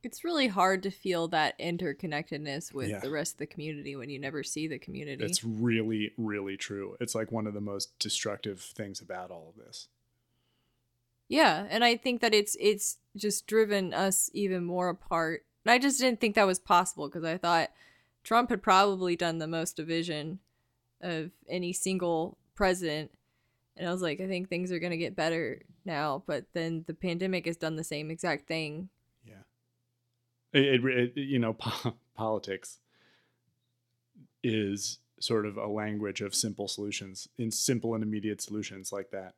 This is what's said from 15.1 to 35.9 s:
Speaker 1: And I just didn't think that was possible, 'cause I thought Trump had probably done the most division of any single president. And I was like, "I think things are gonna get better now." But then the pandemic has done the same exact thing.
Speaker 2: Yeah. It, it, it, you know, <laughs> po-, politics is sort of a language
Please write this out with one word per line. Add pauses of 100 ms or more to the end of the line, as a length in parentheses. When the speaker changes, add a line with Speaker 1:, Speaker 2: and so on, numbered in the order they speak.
Speaker 1:
And
I
just
didn't
think
that
was
possible,
'cause
I
thought (540)
Trump
had
probably
done
the
most
division (640)
of (160)
any
single (160)
president. (680)
And
I
was
like,
"I
think
things
are
gonna
get
better (240)
now."
But
then
the
pandemic
has
done
the
same
exact
thing. (360)
Speaker 2:
Yeah. (1120)
It,
it,
it,
you
know,
<laughs>
po-, (200)
politics (1600)
is (220)
sort
of
a
language